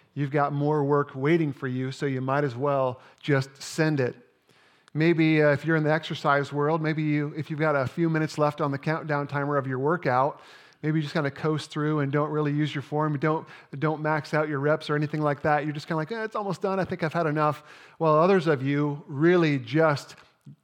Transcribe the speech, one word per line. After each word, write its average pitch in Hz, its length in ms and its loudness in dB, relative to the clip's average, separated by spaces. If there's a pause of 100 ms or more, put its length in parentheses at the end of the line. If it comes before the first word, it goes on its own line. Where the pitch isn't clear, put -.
(140)
you've 139 180 -4
got 143 220 0
more 147 320 0
work 143 280 2
waiting 147 380 2
for 135 160 -8
you, 127 240 -4
so 147 140 -6
you 131 160 -2
might 135 240 0
as 120 100 -4
well 131 460 -2 (180)
just 135 300 2 (120)
send 156 380 0
it. 123 160 -2 (760)
Maybe, 156 500 4
uh, 147 60 6
if 143 160 2
you're 165 100 2
in 156 80 2
the 151 80 2
exercise 143 640 0
world, 147 280 0
maybe 156 200 -2
you, 147 340 0
if 151 140 -8
you've 156 100 -6
got 156 160 2
a 135 100 0
few 165 240 0
minutes 156 280 -2
left 151 240 0
on 143 100 0
the 139 60 -4
countdown 151 500 -4
timer 143 300 -2
of 131 100 -2
your 131 120 -4
workout, 139 600 0 (440)
maybe 156 160 0
you 156 40 0
just 143 100 -8
kinda 143 180 0
coast 156 380 -4
through 151 300 -2
and 139 120 -2
don't 147 180 0
really 151 240 -2
use 147 200 0
your 139 100 -6
form, 151 340 -2
don't, 156 280 0 (340)
don't 156 220 -2
max 151 320 -2
out 156 140 0
your 147 120 -2
reps 151 300 0
or 151 60 0
anything 151 260 -2
like 147 200 0
that. 151 240 2
You're 151 80 -4
just 147 140 -10
kinda 165 100 -4
like, 156 160 -4
"Eh, 226 100 -6
it's 220 120 -6
almost 196 260 -6
done. 190 180 0
I 180 60 0
think 175 180 -6
I've 156 100 -2
had 170 120 0
enough." 151 360 0 (360)
While 160 160 2
others 170 340 4
of 139 160 2
you 143 440 0
really 160 520 4
just 143 560 0 (480)